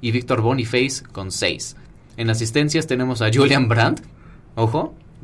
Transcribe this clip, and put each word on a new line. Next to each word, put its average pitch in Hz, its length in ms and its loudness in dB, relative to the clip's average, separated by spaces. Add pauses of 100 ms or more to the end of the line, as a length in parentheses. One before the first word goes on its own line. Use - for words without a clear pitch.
y 120 100 -2
Víctor 120 320 0
Boniface 127 680 0
con 95 200 -10
seis. - 460 -4 (400)
En 113 140 -2
asistencias 147 560 0
tenemos 127 360 -2
a 107 100 2
Julian 135 360 4
Brandt, 117 340 2 (520)
ojo, 113 400 -2 (300)